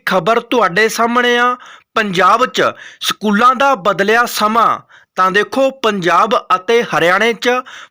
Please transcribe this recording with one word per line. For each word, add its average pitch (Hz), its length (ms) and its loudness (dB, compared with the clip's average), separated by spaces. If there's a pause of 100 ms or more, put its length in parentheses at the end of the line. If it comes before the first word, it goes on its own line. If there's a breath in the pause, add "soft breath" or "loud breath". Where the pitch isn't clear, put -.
ਖਬਰ 190 340 0
ਤੁਹਾਡੇ 214 480 0
ਸਾਹਮਣੇ 240 500 0
ਆ, 247 180 0 (380 loud breath)
ਪੰਜਾਬ 208 520 2
'ਚ - 160 -2 (380 loud breath)
ਸਕੂਲਾਂ 214 540 0
ਦਾ 277 200 0
ਬਦਲਿਆ 202 520 0
ਸਮਾਂ। 208 520 0 (380 soft breath)
ਤਾਂ 185 140 0
ਦੇਖੋ, 208 400 0
ਪੰਜਾਬ 202 840 0
ਅਤੇ 226 280 0
ਹਰਿਆਣੇ 185 500 0
'ਚ 240 180 -4 (400 loud breath)